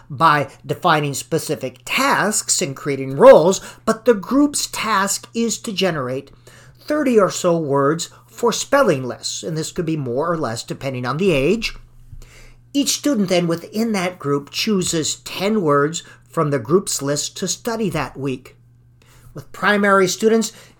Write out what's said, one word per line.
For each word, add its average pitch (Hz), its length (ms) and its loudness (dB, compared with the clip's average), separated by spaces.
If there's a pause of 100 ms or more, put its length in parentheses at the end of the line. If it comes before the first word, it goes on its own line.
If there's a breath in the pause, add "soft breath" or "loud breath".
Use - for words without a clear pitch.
(100)
by 147 400 2 (160 loud breath)
defining 147 480 0
specific - 720 -6
tasks 220 760 0
and 139 140 -4
creating 135 400 -6
roles, 190 460 8 (240 loud breath)
but 220 220 -2
the 240 80 6
group's 285 580 0
task 202 640 -2
is 233 240 -2
to - 140 -10
generate 147 600 -4 (480 loud breath)
thirty 285 360 0
or 185 140 4
so 170 260 0
words 143 540 0 (160 soft breath)
for - 240 -2
spelling 196 540 0
lists, - 400 -10
and 170 120 -6
this 156 140 -6
could 175 160 -6
be 160 100 -2
more 143 360 -2
or 170 40 -2
less 117 280 -4
depending 127 420 -6
on 131 120 -2
the 196 120 2
age. 165 460 0 (960 soft breath)
Each 277 140 0
student 220 400 0
then 175 180 2
within 208 460 -4
that 180 260 -4
group 143 320 -4
chooses 170 720 -2
ten 208 420 -2
words 147 400 2 (260 loud breath)
from 156 220 -2
the 139 80 0
group's 160 420 0
list 143 360 -4
to 196 100 -6
study 226 440 -4
that 143 260 -6
week. 131 400 -8 (760 soft breath)
With - 200 -18
primary 196 560 2
students, 220 440 2 (280 loud breath)